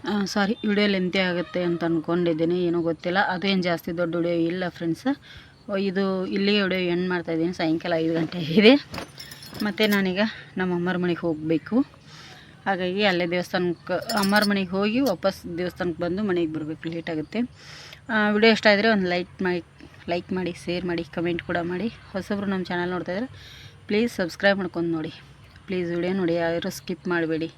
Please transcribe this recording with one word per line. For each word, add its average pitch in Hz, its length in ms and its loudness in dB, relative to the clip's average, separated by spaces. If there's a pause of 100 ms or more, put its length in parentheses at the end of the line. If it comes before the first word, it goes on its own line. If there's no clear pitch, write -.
ಆ, 196 40 -2 (120)
ಸಾರಿ 202 300 0 (140)
ವಿಡಿಯೋ 208 180 4
ಲೆಂತಿ 190 320 2
ಆಗುತ್ತೆ 180 440 0
ಅಂತ 170 220 0
ಅಂದ್ಕೊಂಡಿದ್ದೀನಿ, 165 800 2
ಏನೋ 170 180 2
ಗೊತ್ತಿಲ್ಲ. 170 360 0 (140)
ಅದೇನು 185 300 2
ಜಾಸ್ತಿ 175 340 0
ದೊಡ್ಡ 170 200 0
ವಿಡಿಯೋ 170 200 0 (140)
ಇಲ್ಲ 185 180 -2
ಫ್ರೆಂಡ್ಸ್. 165 380 -4 (760)
ಇದು 196 220 0 (240)
ಇಲ್ಲಿಗೆ 202 360 2
ವಿಡಿಯೋ 185 200 0 (100)
ಎಂಡ್ 180 160 2
ಮಾಡ್ತಾಯಿದ್ದೀನಿ. 170 440 0
ಸಾಯಂಕಾಲ 165 420 0
ಐದು 160 200 2
ಗಂಟೆ 165 240 -2
ಆಗಿದೆ. 185 340 6 (920)
ಮತ್ತು 214 280 0
ನಾನೀಗ 190 300 2 (360)
ನಮ್ಮ 185 180 0
ಅಮ್ಮರ 175 220 0
ಮನೆಗೆ 175 240 0
ಹೋಗಬೇಕು. 160 560 -2 (920)
ಹಾಗಾಗಿ 185 380 0
ಅಲ್ಲೇ 180 220 2
ದೇವಸ್ಥಾನಕ್ಕೆ, 180 720 -2 (220)
ಅಮ್ಮರ 202 320 4
ಮನೆಗೆ 190 200 0
ಹೋಗಿ 214 300 0
ವಾಪಸ್ 196 400 0 (180)
ದೇವಸ್ಥಾನಕ್ಕೆ 175 440 -4
ಬಂದು 175 200 -2
ಮನೆಗೆ 175 300 0
ಬರಬೇಕು, 160 360 -8
ಲೇಟ್ 170 220 -8
ಆಗುತ್ತೆ. 156 300 -4 (680)
ಆ, 226 80 0 (140)
ವಿಡಿಯೋ 214 220 6
ಇಷ್ಟ 214 140 2
ಆದರೆ 208 220 6
ಒಂದು 196 200 4
ಲೈಕ್ 175 340 -2
ಮಾಡಿ, 180 200 0 (460)
ಲೈಕ್ 180 240 -4
ಮಾಡಿ, 180 200 -2 (120)
ಶೇರ್ 175 200 -4
ಮಾಡಿ, 170 200 -2
ಕಮೆಂಟ್ 170 380 -4
ಕೂಡ 175 200 -4
ಮಾಡಿ. 180 260 -4 (240)
ಹೊಸಬ್ರು 202 340 -4
ನಮ್ಮ 190 180 -2
ಚಾನಲ್ 175 260 -2
ನೋಡ್ತಾಯಿದ್ರೆ 180 380 -4 (580)
ಪ್ಲೀಸ್ 220 280 0
ಸಬ್ಸ್ಕ್ರೈಬ್ 196 440 2
ಮಾಡ್ಕೊಂಡು 170 320 -2
ನೋಡಿ. 165 220 -4 (540)
ಪ್ಲೀಸ್ 180 240 -2
ವಿಡಿಯೋ 175 220 -2
ನೋಡಿ, 175 220 2
ಯಾರು 170 360 0
ಸ್ಕಿಪ್ - 380 -8
ಮಾಡಬೇಡಿ 165 500 0